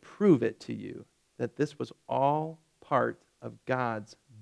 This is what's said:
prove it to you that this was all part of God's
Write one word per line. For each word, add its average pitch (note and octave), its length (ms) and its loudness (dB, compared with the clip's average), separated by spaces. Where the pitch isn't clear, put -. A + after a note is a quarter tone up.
prove E3+ 420 4
it A2 180 -2
to A2+ 140 -8
you G#2 300 -12
that B2 180 -4
this D3 220 -2
was - 140 -8
all D3+ 500 0
part A#2+ 400 0
of A#2 100 -12
God's A#2 520 -4